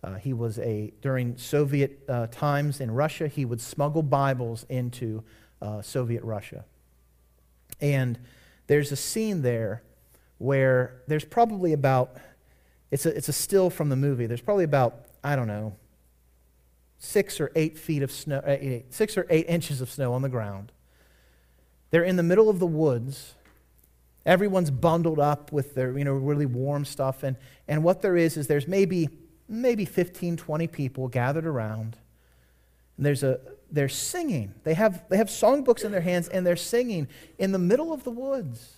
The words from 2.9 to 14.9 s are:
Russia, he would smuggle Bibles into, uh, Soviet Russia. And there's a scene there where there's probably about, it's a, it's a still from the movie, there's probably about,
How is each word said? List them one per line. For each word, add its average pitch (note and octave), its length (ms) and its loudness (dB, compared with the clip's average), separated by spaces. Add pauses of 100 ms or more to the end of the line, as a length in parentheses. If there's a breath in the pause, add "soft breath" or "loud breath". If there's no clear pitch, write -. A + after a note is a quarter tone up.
Russia, D3+ 380 0
he C#3+ 160 -4
would A#2 160 -4
smuggle D3 420 -2
Bibles C3 680 0
into, A#2+ 540 -6 (400 soft breath)
uh, G#2 200 -8
Soviet A#2+ 420 -4
Russia. G#2+ 400 -10 (1160)
And C3+ 380 0 (480 loud breath)
there's C#3+ 240 4
a C#3+ 60 -4
scene G#3 460 -2
there A2+ 400 -2 (560 soft breath)
where C3 680 2
there's D#3 180 -2
probably G3+ 480 2
about, C3+ 440 2 (760 loud breath)
it's C#3+ 160 0
a, E3 100 0
it's C#3+ 120 -6
a D3+ 40 -2
still F#3 380 2
from E3 180 -2
the C3 80 2
movie, C3 300 0
there's A#2 140 -4
probably G3 240 2
about, C#3 420 2 (160)